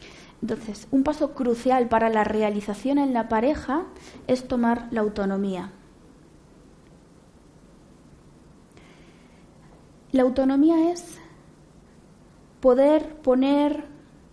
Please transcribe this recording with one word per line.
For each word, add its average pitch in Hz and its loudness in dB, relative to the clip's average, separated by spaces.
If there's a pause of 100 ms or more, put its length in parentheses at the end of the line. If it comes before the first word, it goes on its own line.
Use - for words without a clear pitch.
(420)
Entonces, - -10
un 269 2
paso 294 -2
crucial 247 0
para 226 2
la 214 2
realización 214 -2
en 277 0
la - -2
pareja 269 -2 (440)
es 254 -2
tomar 233 -2
la 226 -2
autonomía. 196 -4 (4000)
La 254 4
autonomía 277 4
es - -10 (1400)
poder 285 4
poner 285 0 (480)